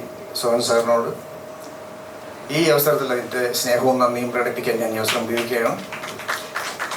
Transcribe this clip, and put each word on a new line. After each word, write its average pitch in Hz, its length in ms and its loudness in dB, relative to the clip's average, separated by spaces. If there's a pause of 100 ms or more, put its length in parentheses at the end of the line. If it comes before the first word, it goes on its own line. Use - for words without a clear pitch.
(400)
സോഹൻ 120 280 4
സാറിനോട് 117 420 4 (1500)
ഈ 156 40 2 (140)
അവസരത്തിൽ 139 420 4
അതിൻ്റെ 123 280 -2 (160)
സ്നേഹവും 127 420 4
നന്ദിയും 120 320 2
പ്രകടിപ്പിക്കാൻ 120 480 0
ഞാൻ 117 140 0
ഈ 110 80 -2
അവസരം 113 240 0
ഉപയോഗിക്കുകയാണ്. 117 440 0 (1300)